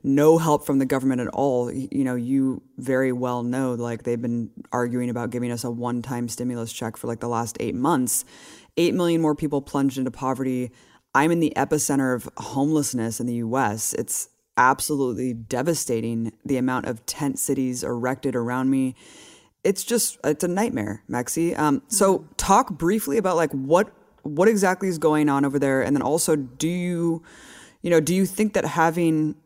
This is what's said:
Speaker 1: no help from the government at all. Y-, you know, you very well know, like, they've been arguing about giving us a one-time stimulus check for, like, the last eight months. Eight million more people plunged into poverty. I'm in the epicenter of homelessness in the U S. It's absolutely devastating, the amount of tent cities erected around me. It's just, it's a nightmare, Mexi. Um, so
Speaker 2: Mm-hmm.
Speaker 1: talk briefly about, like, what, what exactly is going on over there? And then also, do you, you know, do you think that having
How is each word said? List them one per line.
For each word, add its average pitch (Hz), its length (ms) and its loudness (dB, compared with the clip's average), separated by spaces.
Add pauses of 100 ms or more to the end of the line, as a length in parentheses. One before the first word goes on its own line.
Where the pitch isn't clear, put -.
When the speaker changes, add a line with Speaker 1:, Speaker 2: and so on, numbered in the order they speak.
Speaker 1:
no 147 360 6
help 156 260 2
from 139 140 2
the 135 80 4
government 131 340 0
at 120 80 -2
all. 123 380 0
Y-, 131 240 -6
you 139 120 -2
know, 127 120 0
you 131 480 -2 (160)
very 131 340 0
well 123 300 -2
know, 123 320 -2
like, 117 300 -6
they've 120 180 -2
been 117 280 -4 (220)
arguing 123 380 0
about 120 180 -4
giving 123 220 -4
us 120 140 -6
a 123 60 -4
one-time 120 600 -4
stimulus 120 420 -6
check 113 240 -8
for, 117 120 -8
like, 117 120 -6
the 120 80 -6
last 117 320 -4
eight - 140 -4
months. 127 500 0 (540)
Eight 170 160 2
million 170 260 2
more 151 140 2
people 147 260 -2
plunged 139 380 -2
into 127 120 -2
poverty. 127 600 -4 (440)
I'm 147 160 6
in 170 100 2
the 156 160 2
epicenter 139 580 2
of 120 120 -6 (120)
homelessness 131 840 -2
in 120 60 -4
the 120 80 -4
U 120 240 -2
S. 110 360 -2
It's - 340 -6 (280)
absolutely 127 800 2
devastating, 117 960 -2 (120)
the 139 140 0
amount 127 280 -2
of 113 200 -6
tent 139 320 -4
cities 131 440 -2
erected 127 540 -2
around 123 340 0
me. 131 240 0 (680)
It's 196 200 0
just, - 400 -2
it's 151 200 0
a 175 40 0
nightmare, 123 640 -2
Mexi. 160 480 -2
Um, 147 300 2
so 196 320 4
Speaker 2:
Mm-hmm. - 160 -20
Speaker 1:
talk 208 340 4
briefly 196 480 0
about, 185 180 2
like, 165 140 2
what, 151 400 2 (320)
what 151 260 2
exactly 196 400 2
is 165 100 -2
going 151 300 4
on 139 160 2
over 139 140 0
there? 135 240 2
And 143 140 2
then 135 60 0
also, 156 340 0
do 135 320 -4
you, 170 540 -2 (600)
you 175 80 -2
know, 165 100 8
do 156 140 2
you 190 120 4
think 208 260 -2
that - 120 2
having 160 680 2 (120)